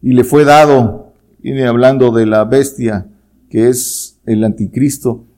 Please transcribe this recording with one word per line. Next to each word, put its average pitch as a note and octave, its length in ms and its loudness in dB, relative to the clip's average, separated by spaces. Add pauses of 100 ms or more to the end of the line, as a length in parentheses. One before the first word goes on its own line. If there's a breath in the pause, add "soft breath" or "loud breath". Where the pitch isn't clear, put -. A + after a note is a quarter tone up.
"Y B2+ 100 -2
le B2 120 4
fue C#3+ 200 2
dado", C#3+ 680 2 (260)
viene C3+ 260 -6
hablando B2 460 2
de A2+ 140 0
la G#2+ 180 0
bestia A#2 640 -4 (420)
que A2 200 0
es - 560 -6
el A2 200 -2
anticristo A#2+ 800 -4 (140)